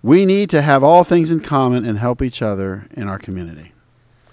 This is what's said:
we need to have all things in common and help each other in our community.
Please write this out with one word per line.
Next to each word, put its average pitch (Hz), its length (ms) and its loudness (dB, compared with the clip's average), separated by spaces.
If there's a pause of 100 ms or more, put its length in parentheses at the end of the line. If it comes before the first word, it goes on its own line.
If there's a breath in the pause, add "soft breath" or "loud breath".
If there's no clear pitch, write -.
we 170 240 4
need 196 240 0
to 151 120 2
have 139 200 2
all 170 220 6
things 170 260 0
in 160 100 0
common 127 440 -2
and 107 140 -4
help 123 240 -4
each 123 200 -6
other 98 500 -6
in - 140 -10
our 98 140 -8
community. 82 520 -14 (600 soft breath)